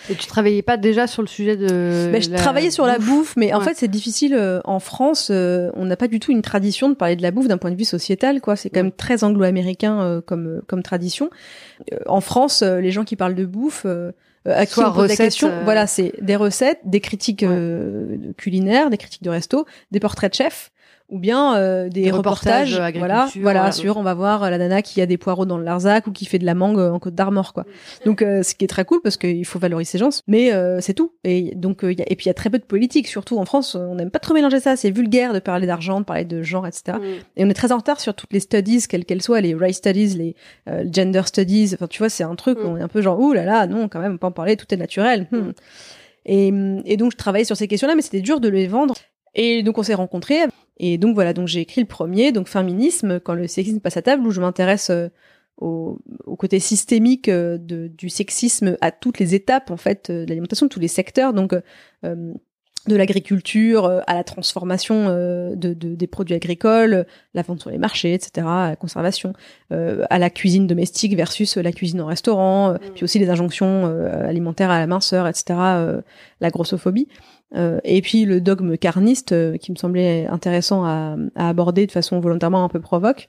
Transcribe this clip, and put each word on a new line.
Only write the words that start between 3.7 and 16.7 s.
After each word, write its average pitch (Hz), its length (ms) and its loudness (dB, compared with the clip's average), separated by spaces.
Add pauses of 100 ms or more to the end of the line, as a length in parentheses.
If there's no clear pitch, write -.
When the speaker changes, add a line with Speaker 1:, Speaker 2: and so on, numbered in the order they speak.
Speaker 2:
c'est 240 140 -2
difficile, 220 460 0
euh, 190 300 2
en 190 140 -2
France, 277 540 -2
euh, 180 420 0
on 185 100 -4
n'a 185 120 0
pas 247 100 0
du 220 140 0
tout - 100 -2
une 226 120 4
tradition 202 460 0
de 285 60 4
parler 175 220 0
de 175 60 -6
la 175 100 0
bouffe 254 160 2
d'un 185 100 2
point 180 140 -4
de 180 40 -6
vue 214 80 -2
sociétal, 254 560 0
quoi. 208 160 0
C'est 202 140 -8
quand - 80 -2
Speaker 1:
Ouais. 185 60 4
Speaker 2:
même 185 80 0
très 226 320 -2
anglo-américain, 196 760 2
euh, 175 200 -2
comme, 170 260 -6
euh, 160 220 -6
comme 185 160 -4
tradition. 180 440 -4 (640)
Euh, - 40 -6 (100)
en 190 140 2
France, 262 420 2
euh, 185 180 2
les 185 120 0
gens 208 100 -2
qui 208 140 -6
parlent 185 180 -2
de 185 120 -2
bouffe, 226 380 -4
euh, 175 280 -6 (340)
euh, 190 80 2
à 202 100 4
qui - 100 -4
Speaker 1:
Soit 220 160 4
Speaker 2:
on - 20 0
pose 170 40 -2
la 202 60 4
Speaker 1:
recettes, 208 240 2
Speaker 2:
question, 294 220 2
Speaker 1:
euh, 170 160 -4
Speaker 2:
voilà, 214 240 4
c'est 185 240 0 (100)
des 202 140 2
recettes, 208 480 2